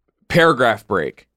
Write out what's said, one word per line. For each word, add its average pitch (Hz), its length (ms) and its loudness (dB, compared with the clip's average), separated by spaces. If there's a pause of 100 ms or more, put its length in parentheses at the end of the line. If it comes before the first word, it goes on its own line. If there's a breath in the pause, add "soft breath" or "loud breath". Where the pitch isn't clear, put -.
(280)
Paragraph 131 580 0
break. 85 500 -6